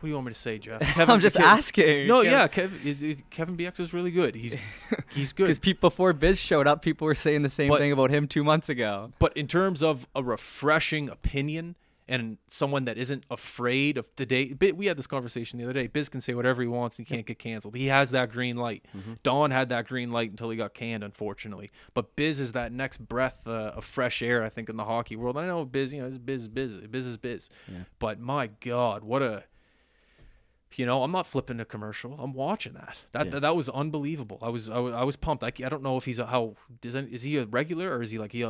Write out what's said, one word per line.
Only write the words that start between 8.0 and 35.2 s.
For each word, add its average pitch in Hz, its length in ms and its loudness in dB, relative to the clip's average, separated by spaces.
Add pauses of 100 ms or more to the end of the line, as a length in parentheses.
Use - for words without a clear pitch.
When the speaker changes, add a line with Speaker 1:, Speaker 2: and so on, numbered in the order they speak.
Speaker 2:
him 147 180 2
two 147 160 0
months 156 240 4
ago. 110 500 -2
Speaker 1:
But 170 200 4
in 147 100 -4
terms 180 340 2
of 151 320 2
a 135 80 -2
refreshing 143 880 0
opinion 156 680 -4 (280)
and 113 320 -4 (120)
someone 139 340 0
that 117 140 -4
isn't 127 340 -6
afraid 127 640 0
of 117 200 -8
the 135 80 -4
day, 127 260 0
Bi-, 170 240 2
we 196 120 -2
had 175 100 0
this 135 100 -8
conversation 123 500 -6
the 120 60 -8
other 123 80 -6
day. 131 160 -2
Biz 147 220 -4
can 135 100 -8
say 123 140 -6
whatever 123 280 2
he 120 60 -2
wants 120 320 -4
and 117 80 -14
he - 80 -6
can't 113 100 -6
get 113 140 -10
canceled. 110 380 -10
He 131 100 -2
has 135 240 4
that 127 180 2
green 120 280 -4
light. 117 260 -6 (100)
Speaker 3:
Mm-hmm. 101 200 -12 (100)
Speaker 1:
Don 139 280 2
had 131 180 2
that 117 180 -2
green 123 240 -6
light 117 200 -2
until 113 180 -8
he 113 80 -6
got 107 160 -6
canned, 113 320 -8
unfortunately. 101 680 -10 (220)
But - 240 -4
Biz 147 240 0
is 123 100 -4
that 120 220 -4
next 127 240 -8
breath, 123 500 -4
uh, 110 300 -6
of 113 80 -14
fresh - 360 -2
air, 120 220 2
I 110 60 -4
think, 113 180 -12
in 110 80 -10
the 110 80 -6
hockey 113 320 -4
world. 123 220 -4
I 160 100 -4
know 170 160 -4
Biz, 135 300 -4
you 147 80 -10
know, 127 80 -8
it's 131 80 -12
Biz, 123 320 -8
Biz, 113 300 -6
Biz 123 280 -8
is 120 80 -6
Biz. 120 340 -10 (220)
Speaker 3:
Yeah. 92 60 -12 (220)
Speaker 1:
But 107 200 -4
my 127 280 -2 (120)
God, 120 460 -2
what 123 160 0
a, 107 240 -2 (1300)
you 123 120 -4
know, 127 160 2
I'm 143 80 -2
not 180 160 -2
flipping 123 320 -6
a 113 60 -8
commercial. 107 540 -12
I'm 131 140 -10
watching 143 400 -6
that. - 240 -18 (140)
That, 120 160 -2
Speaker 3:
Yeah. - 60 -8
Speaker 1:
that, 139 80 -4
that 151 140 2
was 139 140 -2
unbelievable. 143 720 -6
I 117 80 -4
was, 110 220 -6
I 120 80 -2
was, 123 160 -2
I 120 80 0
was 139 120 0
pumped. - 280 -4